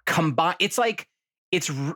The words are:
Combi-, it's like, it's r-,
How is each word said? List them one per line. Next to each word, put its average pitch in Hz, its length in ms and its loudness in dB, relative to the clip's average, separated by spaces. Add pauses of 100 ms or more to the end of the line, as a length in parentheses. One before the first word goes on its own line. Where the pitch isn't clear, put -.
Combi-, 165 520 2
it's - 200 -6
like, 226 280 0 (440)
it's 185 180 0
r-, 139 260 -4